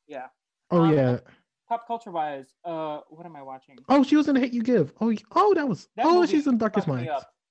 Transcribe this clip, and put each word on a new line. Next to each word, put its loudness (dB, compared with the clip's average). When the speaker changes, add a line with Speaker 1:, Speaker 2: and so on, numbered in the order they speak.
Speaker 1:
Yeah. -16
Speaker 2:
Oh, 2
Speaker 1:
Um, 4
Speaker 2:
yeah. 2
Speaker 1:
pop -6
culture -10
wise, -8
uh, -8
what -20
am -20
I -20
watching? -20
Speaker 2:
Oh, 4
she 2
was 2
in 2
The 2
Hate -4
U -4
Give. 2
Oh, -2
y-, 0
oh, 4
that -2
was, -6
Speaker 1:
That -2
Speaker 2:
oh, 4
Speaker 1:
movie 2
Speaker 2:
she's 0
in 2
Darkest -2
Speaker 1:
fucked -2
me -6
Speaker 2:
Minds. -6
Speaker 1:
up. -20